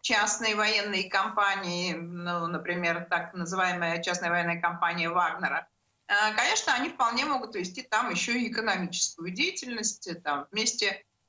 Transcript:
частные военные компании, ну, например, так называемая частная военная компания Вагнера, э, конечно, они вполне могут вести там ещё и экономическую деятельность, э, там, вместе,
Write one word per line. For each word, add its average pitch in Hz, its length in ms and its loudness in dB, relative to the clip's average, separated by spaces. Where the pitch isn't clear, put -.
частные 214 500 2
военные 208 540 2
компании, 190 840 2
ну, 175 540 -4
например, 170 640 -2
так 170 240 -2
называемая 175 680 0
частная 175 300 0
военная 170 300 0
компания 170 480 0
Вагнера, 165 560 0
э, 214 280 2
конечно, 262 380 2
они 269 160 2
вполне 240 360 0
могут 254 300 -2
вести 185 280 -6
там 214 280 0
ещё 208 220 0
и 240 180 0
экономическую 185 800 0
деятельность, 247 760 -4
э, 170 80 -6
там, 147 360 -4
вместе, 214 340 0